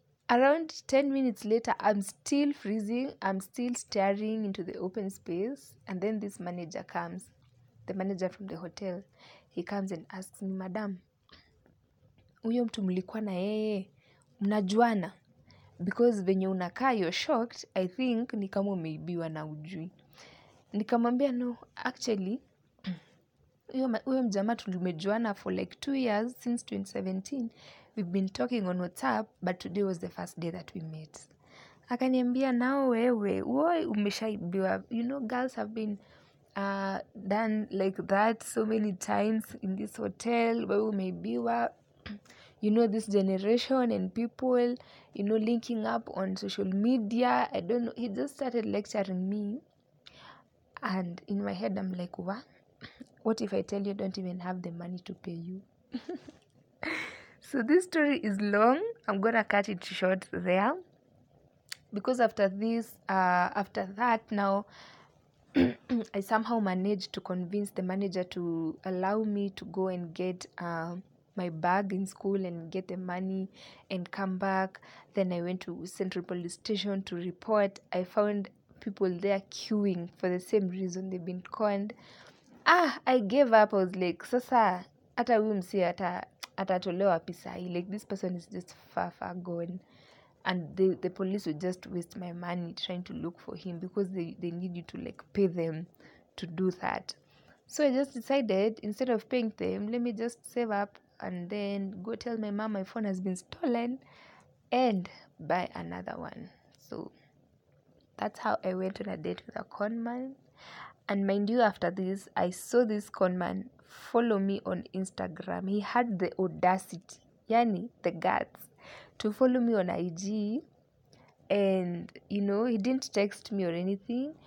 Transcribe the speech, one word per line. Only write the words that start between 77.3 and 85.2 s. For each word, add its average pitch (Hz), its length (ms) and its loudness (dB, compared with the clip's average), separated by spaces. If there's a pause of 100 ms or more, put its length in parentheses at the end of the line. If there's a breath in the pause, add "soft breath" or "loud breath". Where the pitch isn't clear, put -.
I 185 120 0
found 208 440 2 (300)
people 196 300 0
there 196 320 0 (100)
queuing 190 640 0
for 185 120 0
the 180 100 0
same 190 300 2
reason 185 400 -4
they've 180 140 -6
been 180 280 -6
conned. 208 420 0 (720 loud breath)
Ah, 330 400 6
I 254 140 6
gave 226 340 6
up. 214 200 10
I 202 40 6
was 185 180 4
like, 180 300 0
"Sasa, 220 600 4 (320)
hata 240 200 4